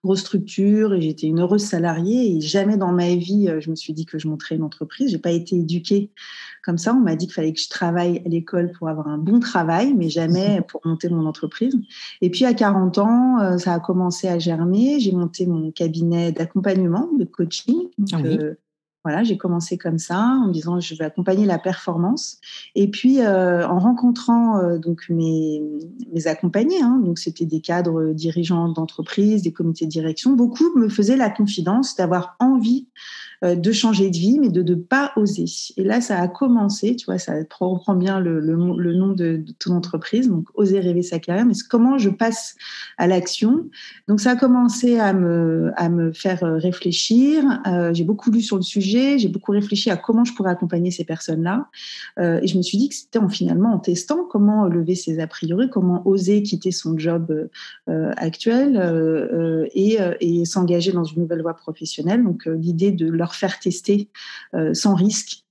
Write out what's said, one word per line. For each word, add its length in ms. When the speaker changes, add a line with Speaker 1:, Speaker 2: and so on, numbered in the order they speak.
Speaker 1:
grosses 160
structures 720
et 80
j'étais 280
une 120
heureuse 220
salariée. 760
Et 40
jamais 360
dans 160
ma 220
vie, 340
euh, 120
je 100
me 60
suis 180
dit 100
que 140
je 100
monterais 280
une 80
entreprise. 480
J'ai 60
pas 120
été 260
éduquée 540
comme 140
ça. 140
On 80
m'a 140
dit 120
qu'il 80
fallait 200
que 60
je 80
travaille 580
à 20
l'école 440
pour 160
avoir 180
un 120
bon 200
travail, 580
mais 140
jamais 480
Speaker 2:
Mhm. 60
Speaker 1:
pour 200
monter 240
mon 180
entreprise. 520
Et 80
puis, 160
à 100
quarante 440
ans, 420
euh, 160
ça 160
a 80
commencé 480
à 120
germer. 580
J'ai 140
monté 340
mon 240
cabinet 640
d'accompagnement, 760
de 60
coaching. 640
Donc, 260
Speaker 2:
Oui. 120
Speaker 1:
euh, 180
voilà, 200
j'ai 120
commencé 420
comme 200
ça, 220
en 260
me 60
disant, « 280
Je 140
vais 80
accompagner 420
la 140
performance. » 800
Et 120
puis, 320
euh, 460
en 140
rencontrant, 800
euh, 200
donc 300
mes, 520
mes 140
accompagnés, 520
hein, 240
donc 140
c'était 260
des 160
cadres 520
dirigeants 560
d'entreprise, 720
des 80
comités 360
de 40
direction, 440
beaucoup 420
me 120
faisaient 280
la 140
confidence 680
d'avoir 420
envie, 480
euh, 120
de 160
changer 360
de 80
vie, 220
mais 120
de 120
ne 140
pas 400
oser. 300
Et 60
là, 180
ça 200
a 80
commencé, 680
tu 120
vois, 120
ça 160
reprend 380
bien 240
le, 180
le, 160
le 400
nom 140
de, 300
de 200
ton 140
entreprise, 560
donc 260
Oser 240
rêver 240
sa 160
carrière, 260
mais 100
c'est 120
comment 320
je 100
passe 460
à 100
l'action. 600
Donc, 140
ça 100
a 60
commencé 640
à 120
me, 600
à 140
me 240
faire, 320
euh, 120
réfléchir. 840
Euh, 260
j'ai 120
beaucoup 260
lu 120
sur 120
le 80
sujet, 560
j'ai 100
beaucoup 240
réfléchi 380
à 60
comment 280
je 100
pourrais 160
accompagner 420
ces 100
personnes-là. 640
Euh, 220
et 40
je 120
me 40
suis 160
dit 120
que 40
c'était 240
en, 100
finalement 440
en 60
testant 520
comment 360
lever 280
ses 240
a 80
priori, 420
comment 380
oser 380
quitter 260
son 260
job, 520
euh, 300
actuel, 580
euh, 840
euh, 100
et, 280
euh, 200
et 240
s'engager 480
dans 120
une 180
nouvelle 200
voie 120
professionnelle. 680
Donc, 240
euh, 80
l'idée 380
de 180
leur 220
faire 260
tester, 520
euh, 200
sans 200
risque 560